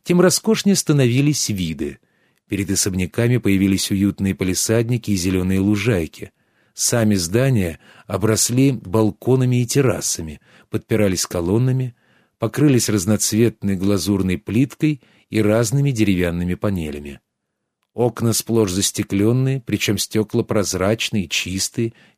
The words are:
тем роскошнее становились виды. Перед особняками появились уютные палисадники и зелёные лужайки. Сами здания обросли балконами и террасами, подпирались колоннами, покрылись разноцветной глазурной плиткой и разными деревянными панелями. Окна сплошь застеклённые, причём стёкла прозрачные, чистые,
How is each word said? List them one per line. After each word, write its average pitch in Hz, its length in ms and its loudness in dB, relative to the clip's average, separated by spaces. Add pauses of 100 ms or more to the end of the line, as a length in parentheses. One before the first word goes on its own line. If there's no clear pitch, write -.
тем 175 180 2
роскошнее 196 560 2
становились 139 720 2
виды. 80 500 -6 (480)
Перед 98 240 -4
особняками 98 640 0
появились 98 540 2
уютные 98 420 0
палисадники 110 800 -2
и 101 40 0
зелёные 92 440 0
лужайки. 101 720 -2 (420)
Сами 110 420 0
здания 95 640 0 (280)
обросли 110 640 2
балконами 120 920 0
и 120 40 -2
террасами, 87 760 -2 (300)
подпирались 101 560 0
колоннами, 123 680 -2 (440)
покрылись 127 480 2
разноцветной 107 880 0
глазурной 95 600 0
плиткой 139 640 -2 (280)
и 107 120 0
разными 117 500 2
деревянными 90 640 0
панелями. 73 640 -6 (720)
Окна 113 400 0
сплошь 110 380 0
застеклённые, 113 920 0
причём 101 380 -2
стёкла 110 420 -2
прозрачные, 101 840 -2
чистые, 98 640 -4 (240)